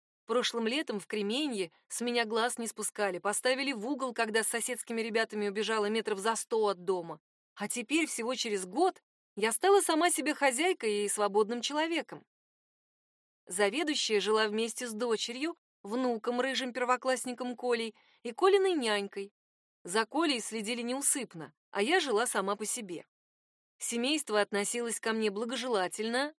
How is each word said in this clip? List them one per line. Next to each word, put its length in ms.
Прошлым 400
летом 360
в 60
Кременье 640
с 100
меня 240
глаз 340
не 100
спускали, 520
поставили 540
в 120
угол, 280
когда 300
с 40
соседскими 540
ребятами 480
убежала 380
метров 320
за 180
сто 320
от 160
дома. 340
А 120
теперь, 400
всего 280
через 300
год, 380
я 160
стала 300
сама 280
себе 240
хозяйкой 680
и 60
свободным 500
человеком. 640
Заведующая 760
жила 260
вместе 400
с 60
дочерью, 640
внуком, 560
рыжим 320
первоклассником 880
Колей 360
и 80
Колиной 420
нянькой. 600
За 220
Колей 340
следили 420
неусыпно, 720
а 100
я 180
жила 280
сама 280
по 100
себе. 400
Семейство 600
относилось 640
ко 100
мне 200
благожелательно, 1080